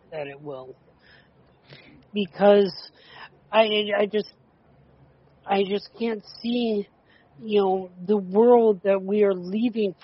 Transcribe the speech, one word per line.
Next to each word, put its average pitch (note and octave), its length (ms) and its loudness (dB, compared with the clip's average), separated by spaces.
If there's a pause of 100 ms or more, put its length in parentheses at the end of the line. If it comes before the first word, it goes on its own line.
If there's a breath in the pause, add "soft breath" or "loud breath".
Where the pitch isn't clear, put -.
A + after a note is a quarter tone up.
(100)
that D3+ 160 -10
it C#3 140 -16
will. C3+ 340 -14 (1400 loud breath)
Because G3+ 580 2 (800 loud breath)
I, A3 120 4 (340)
I G#3 80 2
just, G#3 260 -6 (1120)
I G3 180 0
just G3 240 -6 (100)
can't A3+ 240 -4 (180)
see, A#3 480 -2 (540 soft breath)
you G#3 180 0
know, F#3+ 300 -2 (160)
the G#3 100 0
world G#3+ 680 4
that G3 180 2
we G#3 220 0
are G3 100 2
leaving G3+ 680 -4